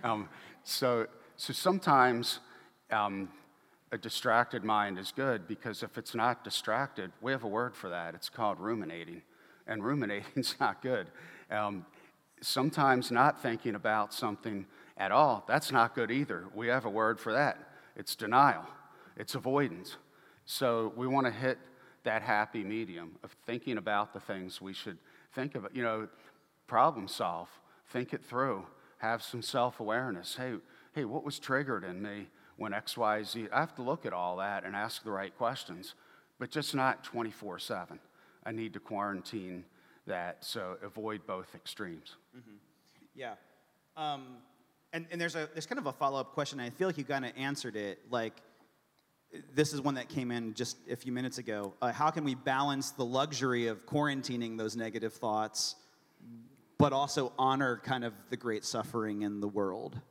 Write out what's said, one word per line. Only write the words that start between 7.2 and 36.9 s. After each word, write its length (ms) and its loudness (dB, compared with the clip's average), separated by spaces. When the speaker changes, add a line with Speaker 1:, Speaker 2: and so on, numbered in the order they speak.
Speaker 1:
we 120 0
have 120 -2
a 40 -2
word 260 0
for 160 -8
that. 240 -4
It's 140 -10
called 320 0
ruminating, 600 -4
and 160 -4
ruminating's 760 0
<laughs> 40 -8
not 220 2
good. 260 0
Um, 340 -2
sometimes 720 4
not 320 6
thinking 320 0
about 400 2
something 520 -4
at 160 0
all, 360 6
that's 240 2
not 220 6
good 160 0
either. 340 0
We 140 -2
have 160 2
a 60 0
word 280 4
for 140 -2
that. 260 4
It's 180 -6
denial. 500 6
It's 180 -8
avoidance. 640 0
So 500 2
we 120 -2
wanna 240 4
hit 280 0
that 180 2
happy 420 2
medium 580 -6
of 100 -16
thinking 320 -4
about 340 0
the 80 -10
things 400 -8
we 120 -10
should 260 -10
think 200 -6
about. 200 -8
You 80 -2
know, 260 0
problem 420 4
solve, 400 -2
think 260 -4
it 100 -6
through, 420 -2
have 240 0
some 200 -8
self-awareness. 920 -2
Hey, 180 -4
hey, 140 -4
what 180 -6
was 140 -6
triggered 460 0
in 180 -6
me 260 -8
when 180 -4
X, 240 -4
Y, 240 2
Z? 300 -6
I 80 4
have 160 -2
to 60 -8
look 220 -2
at 80 -4
all 240 -2
that 280 -2
and 120 -6
ask 260 -4
the 80 -6
right 280 -4
questions, 560 -4
but 120 -6
just 240 -2
not 300 2